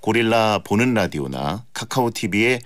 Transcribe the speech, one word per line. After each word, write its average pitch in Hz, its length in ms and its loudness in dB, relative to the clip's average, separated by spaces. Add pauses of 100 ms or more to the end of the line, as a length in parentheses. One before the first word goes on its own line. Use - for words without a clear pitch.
고릴라 110 600 2
보는 120 320 2
라디오나 76 760 -2
카카오 117 380 -2
티비에 110 540 0